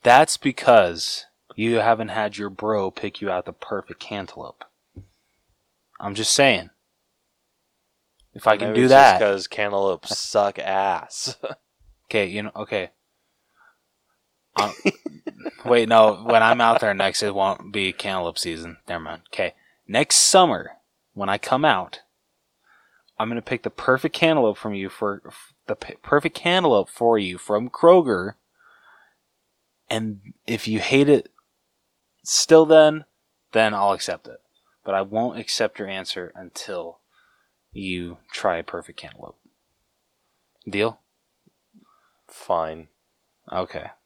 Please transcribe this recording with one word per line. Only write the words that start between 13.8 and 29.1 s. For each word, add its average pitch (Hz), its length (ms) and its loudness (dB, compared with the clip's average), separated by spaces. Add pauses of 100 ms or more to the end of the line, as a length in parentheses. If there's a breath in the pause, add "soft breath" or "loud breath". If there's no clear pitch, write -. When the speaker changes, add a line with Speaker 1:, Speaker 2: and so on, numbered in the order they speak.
Speaker 1:
Um, 101 160 -2 (460)
<laughs> - 460 -16
wait, 120 240 2
no, 110 360 6
when 113 180 4
I'm 120 180 4
out 113 200 4
there 107 120 0
next, 98 300 -2
it 101 140 -4
won't 98 360 -2
be 95 200 -4
cantaloupe 92 440 -6
season. 82 420 -10 (100)
Never 85 160 -8
mind. 82 180 -14 (100)
Okay, 90 220 -6 (320)
next 117 300 0
summer, 165 560 2 (420)
when 98 140 -6
I 101 100 -2
come 139 260 -2
out, 95 360 -2 (1160)
I'm 110 120 -4
gonna 117 140 -6
pick - 200 -8
the 113 80 -6
perfect - 420 -2
cantaloupe 143 440 2
from 107 180 -10
you 95 140 -8
for, 101 360 -8
f-, - 280 -20 (160)
the - 80 -6
p-, - 260 -18
perfect 147 320 0
cantaloupe 170 540 0
for 117 280 0
you 92 220 -4
from 110 320 -4
Kroger. 135 640 4 (1600 soft breath)